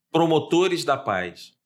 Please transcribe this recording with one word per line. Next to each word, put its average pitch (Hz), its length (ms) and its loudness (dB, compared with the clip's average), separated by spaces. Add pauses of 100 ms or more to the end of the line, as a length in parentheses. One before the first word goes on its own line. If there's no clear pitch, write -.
(120)
promotores 165 720 2
da 139 120 0
paz. 90 560 -8 (140)